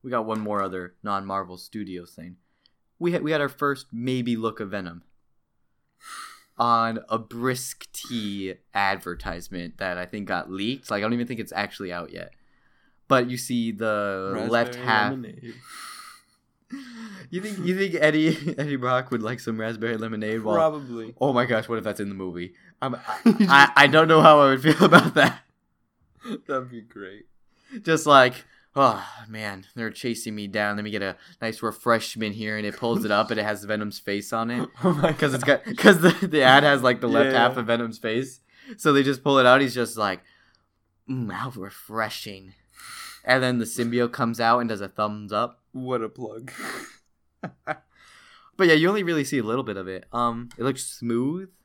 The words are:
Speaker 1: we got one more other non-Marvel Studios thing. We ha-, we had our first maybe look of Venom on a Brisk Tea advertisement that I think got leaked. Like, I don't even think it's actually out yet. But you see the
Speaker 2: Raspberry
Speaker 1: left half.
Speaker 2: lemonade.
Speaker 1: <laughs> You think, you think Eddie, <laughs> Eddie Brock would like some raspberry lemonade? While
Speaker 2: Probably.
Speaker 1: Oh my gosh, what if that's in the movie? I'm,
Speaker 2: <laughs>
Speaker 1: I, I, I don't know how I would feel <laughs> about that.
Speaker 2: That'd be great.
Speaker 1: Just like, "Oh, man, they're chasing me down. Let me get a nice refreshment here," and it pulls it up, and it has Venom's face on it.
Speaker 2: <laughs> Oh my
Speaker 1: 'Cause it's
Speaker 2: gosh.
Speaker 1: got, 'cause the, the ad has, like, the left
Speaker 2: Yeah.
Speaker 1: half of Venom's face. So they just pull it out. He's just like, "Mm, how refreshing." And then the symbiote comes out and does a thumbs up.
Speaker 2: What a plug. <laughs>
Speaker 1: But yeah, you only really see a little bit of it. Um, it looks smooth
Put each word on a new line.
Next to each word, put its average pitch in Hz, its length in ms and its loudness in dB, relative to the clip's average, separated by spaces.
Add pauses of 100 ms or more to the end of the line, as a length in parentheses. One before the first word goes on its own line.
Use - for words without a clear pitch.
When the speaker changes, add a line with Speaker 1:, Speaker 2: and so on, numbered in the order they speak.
Speaker 1:
we 127 80 -10
got 117 140 -2
one 110 160 -4
more 104 200 -2
other 92 420 -8
non-Marvel 98 540 -6
Studios 92 540 -14
thing. 87 240 -20 (640)
We 170 140 0
ha-, 175 60 0
we 151 120 -2
had 156 100 0
our 139 80 0
first 139 440 -4
maybe 123 420 -2
look 110 240 -6
of 101 120 -8
Venom 87 320 -10 (1500)
on 117 420 2 (100)
a 113 80 -2
Brisk 123 760 -6
Tea 101 640 -8 (180)
advertisement 87 1040 -6
that 90 200 -6
I 90 80 -8
think 104 220 -10
got 90 240 -6
leaked. 110 400 -6
Like, 104 80 -2
I - 20 -2
don't 113 120 -2
even 120 140 -2
think 120 120 -10
it's 87 140 -12
actually 98 380 -6
out 85 200 -10
yet. 85 220 -16 (760)
But 123 220 2
you 123 80 -6
see 120 340 -4
the 101 600 -4
Speaker 2:
Raspberry 110 180 -6
Speaker 1:
left 117 240 0
half. 113 360 0
Speaker 2:
lemonade. 117 480 -12
Speaker 1:
<laughs> - 40 -20 (1700)
You 180 120 -8
think, 202 180 -8
you 180 180 -2
think 190 180 -2
Eddie, 156 600 2
<laughs> - 20 -6
Eddie 143 180 -4
Brock 127 360 -2
would 117 100 -2
like 117 180 -6
some 110 200 -6
raspberry 113 380 -6
lemonade? 110 460 -6
While 107 120 -2
Speaker 2:
Probably. 131 680 -2
Speaker 1:
Oh 139 120 2
my 120 120 2
gosh, 110 240 -2
what 113 80 -2
if 104 60 -8
that's 104 160 -6
in 101 100 -6
the 98 60 -10
movie? 90 380 -10 (280)
I'm, 131 140 -6
Speaker 2:
<laughs> - 0 -
Speaker 1:
I, - 40 -18 (260)
I, 143 500 6
I 143 120 10
don't 156 200 6
know 160 140 8
how 151 200 10
I 139 80 8
would 131 140 0
feel 160 200 4
<laughs> - 0 -
about 165 320 8
that. - 260 2 (1040)
Speaker 2:
That'd 131 240 -6
be 113 100 -14
great. 101 440 -18 (580)
Speaker 1:
Just 160 240 0
like, 131 380 6 (300)
"Oh, 113 280 4 (260)
man, 104 360 -10 (100)
they're 113 160 -6
chasing 113 440 -8
me 104 120 -8
down. 104 300 -2
Let 104 80 -8
me 107 60 -8
get 104 120 -6
a 92 120 -6 (280)
nice 113 180 -6
refreshment 110 720 -2
here," 107 220 -6
and 107 100 -6
it 101 100 -8
pulls 117 280 -2
it 104 60 -2
up, 104 180 2
and 107 100 -2
it 104 40 -2
has 104 200 -4
Venom's 104 360 -6
face 104 340 -6
on 113 180 -4
it. 123 240 -6
Speaker 2:
<laughs> - 80 -8
Oh 180 100 4
my 147 200 0
Speaker 1:
'Cause 139 220 0
it's 127 80 -4
Speaker 2:
gosh. 139 220 2
Speaker 1:
got, - 120 -6
'cause 185 240 6
the, 180 260 2
the 147 160 2
ad 135 200 10
has, 143 180 4
like, 123 200 2
the 123 80 -2
left 135 240 4
Speaker 2:
Yeah. 123 40 4 (100)
Speaker 1:
half 127 100 0
of 113 100 -4
Venom's 117 320 -2
face. 120 420 -4 (360)
So 151 160 4
they 139 100 6
just 135 200 -2
pull 139 140 4
it 127 80 6
out. 127 160 8
He's 123 140 0
just 117 220 -4
like, 98 240 -4 (880)
"Mm, 123 220 -6
how 120 200 -10
refreshing." 101 1000 -10 (720)
And 127 160 4
then 127 180 0
the 113 60 0
symbiote 120 460 -2
comes 117 300 -4
out 117 180 4
and 120 100 -2
does 101 120 -6
a 98 80 -10
thumbs 107 420 -6
up. 117 300 -4 (100)
Speaker 2:
What 127 320 -4
a 107 60 -8
plug. 113 480 -14
<laughs> - 40 -14 (1900)
Speaker 1:
But 185 120 4
yeah, 160 80 8
you 160 120 4
only 202 160 0
really 160 220 0
see 135 140 -2
a 110 40 -2
little 120 200 -2
bit 107 140 -8
of 92 120 -10
it. 92 240 -12
Um, 120 340 -2 (100)
it 117 60 -6
looks 131 220 -4
smooth 135 640 -4 (140)